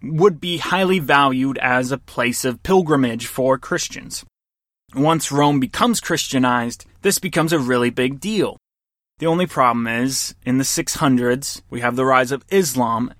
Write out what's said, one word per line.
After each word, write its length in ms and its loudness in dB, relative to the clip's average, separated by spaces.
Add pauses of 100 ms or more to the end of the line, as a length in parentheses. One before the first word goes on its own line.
would 380 2
be 180 -4
highly 420 0
valued 580 2
as 340 0
a 60 -2
place 460 -4
of 180 -4
pilgrimage 640 2
for 320 0
Christians. 640 -8 (720)
Once 380 0
Rome 260 4
becomes 400 0
Christianized, 840 -2 (180)
this 160 2
becomes 340 -2
a 60 2
really 320 0
big 300 -2
deal. 380 -2 (600)
The 80 -4
only 200 0
problem 420 0
is, 560 -4
in 140 0
the 60 0
six 320 -4
hundreds, 760 0
we 100 -8
have 160 0
the 80 2
rise 260 4
of 200 -6
Islam, 680 0